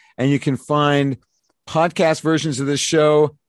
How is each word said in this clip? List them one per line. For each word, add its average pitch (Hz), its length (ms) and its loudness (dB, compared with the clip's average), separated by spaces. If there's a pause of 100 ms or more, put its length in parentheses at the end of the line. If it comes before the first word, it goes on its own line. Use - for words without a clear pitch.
(200)
And 131 100 0
you 143 80 0
can 135 180 -4
find 143 600 0 (500)
podcast 160 540 0
versions 151 380 -2
of 139 80 -4
this 143 140 -2
show 151 560 2 (120)